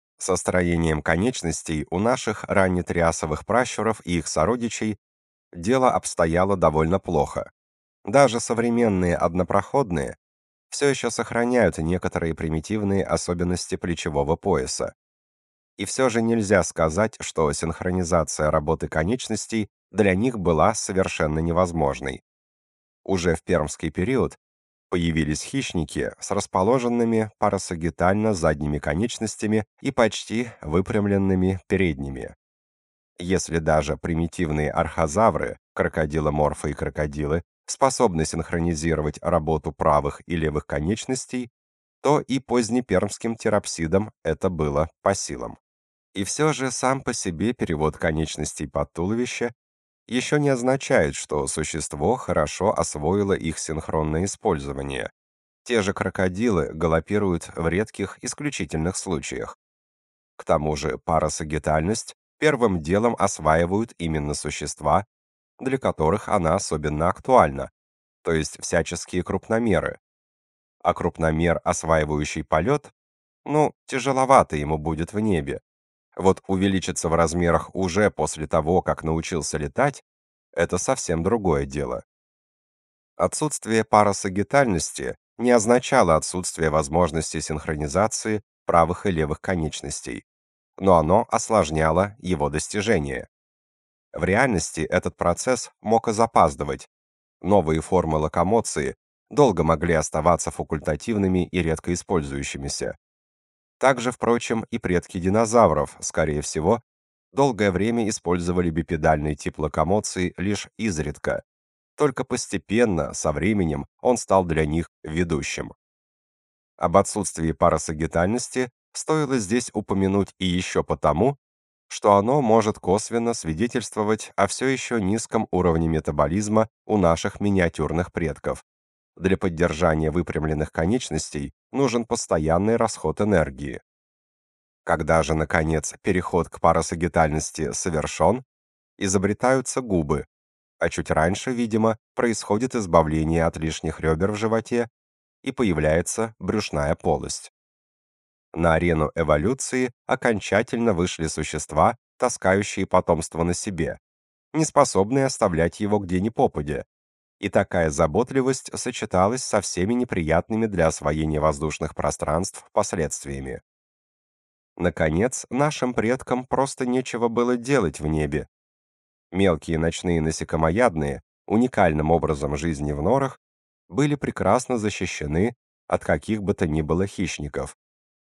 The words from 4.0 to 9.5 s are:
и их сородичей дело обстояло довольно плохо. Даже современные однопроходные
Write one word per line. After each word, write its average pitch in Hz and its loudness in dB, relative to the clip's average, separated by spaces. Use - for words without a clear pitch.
и 87 -2
их 80 -4
сородичей 110 -2
дело 123 2
обстояло 90 2
довольно 80 4
плохо. - -2
Даже 117 4
современные 113 2
однопроходные 87 0